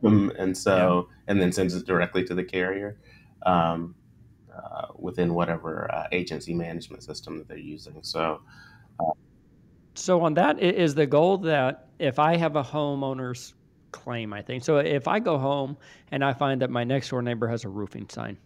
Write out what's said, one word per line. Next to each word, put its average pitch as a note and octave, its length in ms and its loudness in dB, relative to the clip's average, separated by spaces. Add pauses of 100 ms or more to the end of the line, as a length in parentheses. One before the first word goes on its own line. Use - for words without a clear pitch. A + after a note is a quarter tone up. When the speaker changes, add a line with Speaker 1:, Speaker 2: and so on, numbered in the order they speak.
Speaker 1:
um, G#2 340 6
and F#2 200 -2
so, F2+ 520 4
Speaker 2:
Yeah. - 60 -20 (120)
Speaker 1:
and G2+ 140 2
then F2+ 100 4
sends F2+ 240 0
it F2+ 100 -6
directly F2+ 400 0
to F2 80 -6
the F#2 100 -2
carrier, F#2+ 560 -4 (460)
um, E2+ 500 2 (580)
uh, - 340 -12 (100)
within F2 360 0
whatever, E2 600 -2
uh, D#2 180 -4
agency E2+ 420 -4
management E2 500 -8
system D#2+ 340 -12
that D2+ 100 -14
they're D#2+ 100 -14
using. D2+ 460 -16
So, D#2+ 380 -4 (580)
uh, D#2+ 120 -2 (840)
Speaker 2:
So F3+ 260 2
on D#3+ 140 2
that, G3 220 4
i-, - 20 -12
is E3+ 360 2
the D3+ 120 4
goal E3 320 4
that D3 500 0 (100)
if C#3 200 0
I D#3+ 180 6
have D#3+ 180 2
a D3 80 2
homeowner's C3+ 920 -4 (380)
claim, A2+ 420 -8
I G#2 80 -8
think, B2 220 -8
so D#3 140 4
if C#3+ 300 2
I G#3 120 2
go G3 180 0
home C#3 380 -2 (340)
and C#3 140 -2
I C#3 100 2
find C3+ 280 0
that B2+ 80 2
my A#2+ 160 -2
next B2+ 240 -2
door B2+ 120 -2
neighbor A#2+ 260 -2
has A#2 180 -4
a G2 40 -10
roofing G#2 400 -10
sign, A2+ 360 -10